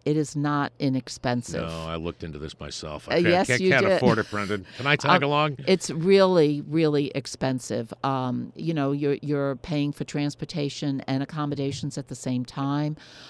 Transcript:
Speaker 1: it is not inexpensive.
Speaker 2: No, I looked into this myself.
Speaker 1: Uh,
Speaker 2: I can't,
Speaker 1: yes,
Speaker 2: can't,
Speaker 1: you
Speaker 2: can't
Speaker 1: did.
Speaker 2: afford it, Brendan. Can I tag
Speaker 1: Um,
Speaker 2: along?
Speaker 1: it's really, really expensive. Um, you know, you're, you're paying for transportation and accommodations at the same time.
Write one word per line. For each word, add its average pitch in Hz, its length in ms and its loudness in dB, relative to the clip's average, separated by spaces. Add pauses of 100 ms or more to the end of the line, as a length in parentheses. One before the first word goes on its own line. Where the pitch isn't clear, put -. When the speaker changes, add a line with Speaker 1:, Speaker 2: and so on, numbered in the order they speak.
Speaker 1:
it 151 100 2
is 151 180 0
not 147 460 0
inexpensive. 123 800 -2
Speaker 2:
No, 82 280 -6
I 82 80 -4
looked 82 260 -6
into 73 160 -10
this 73 180 -10
myself. 76 520 -10
Speaker 1:
Uh, - 20 -6
Speaker 2:
I 143 40 2
can't, 175 120 4
Speaker 1:
yes, 180 200 4
Speaker 2:
can't, 123 120 2
Speaker 1:
you 185 100 4
Speaker 2:
can't 135 160 6
Speaker 1:
did. 104 60 4
Speaker 2:
afford 123 260 4
it, 107 140 -2
Brendan. 104 340 -2 (120)
Can 127 100 -4
I 147 80 6
tag 151 280 4
Speaker 1:
Um, - 0 -
Speaker 2:
along? 147 340 2 (100)
Speaker 1:
it's 175 240 2
really, 165 760 6
really 147 500 2
expensive. 123 840 -4
Um, 127 540 -2
you 165 180 -4
know, 139 200 0
you're, 143 280 0
you're 139 360 0
paying 147 340 -2
for 143 140 -8
transportation 143 960 -4
and 135 200 -2
accommodations 143 760 -4
at 143 100 -8
the 131 80 -10
same 127 300 -2
time. 147 500 -2 (340)